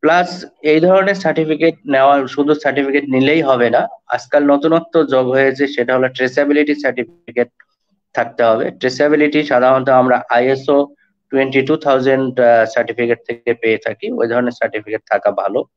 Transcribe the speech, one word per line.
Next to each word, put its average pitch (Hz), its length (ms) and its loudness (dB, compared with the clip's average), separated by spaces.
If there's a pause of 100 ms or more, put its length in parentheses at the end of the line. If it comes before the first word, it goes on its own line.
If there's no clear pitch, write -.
প্লাস 175 440 0 (180)
এই 151 180 2
ধরনের 190 340 2
সার্টিফিকেট 160 600 -2 (120)
নেওয়া, 139 400 2
শুধু 143 280 0
সার্টিফিকেট 143 500 -2
নিলেই 139 380 2
হবে 123 280 2
না, 139 180 0 (180)
আজকাল 147 380 -2
নতুনত্ব 156 640 0
যোগ 127 220 0
হয়েছে, 135 380 0
সেটা 127 280 -2
হলো 127 140 0
ট্রেসেবিলিটি 143 680 -2
সার্টিফিকেট 123 760 -6 (640)
থাকতে 120 280 -4
হবে। 113 280 0
ট্রেসেবিলিটি 147 720 0
সাধারণত 131 460 2
আমরা 127 420 2
আইএসও 135 560 0 (440)
টোয়েন্টি 135 320 0
টু 147 140 -2
থাউজেন্ড, 131 640 0
আহ, 120 240 4
সার্টিফিকেট 117 640 -4
থেকে 117 280 -4
পেয়ে 113 240 -2
থাকি, 110 340 -8
ওই 120 160 -4
ধরনের 123 240 -2
সার্টিফিকেট 107 580 -6
থাকা 104 200 0
ভালো। 98 340 -4 (120)